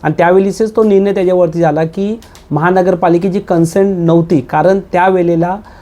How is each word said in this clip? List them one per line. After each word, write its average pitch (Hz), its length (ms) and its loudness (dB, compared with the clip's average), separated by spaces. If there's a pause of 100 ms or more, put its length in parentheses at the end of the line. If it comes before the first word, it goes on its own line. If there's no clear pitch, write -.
आणि 156 160 -2
त्यावेळेसच 196 580 0
तो 226 60 2
निर्णय 202 320 2
त्याच्यावरती 180 460 0
झाला 160 240 0
की 202 360 -6 (300)
महानगरपालिकेची 180 920 0
कन्सेंट 190 580 0
नव्हती, 165 420 0
कारण 175 400 0 (120)
त्यावेळेला, 180 680 0 (240)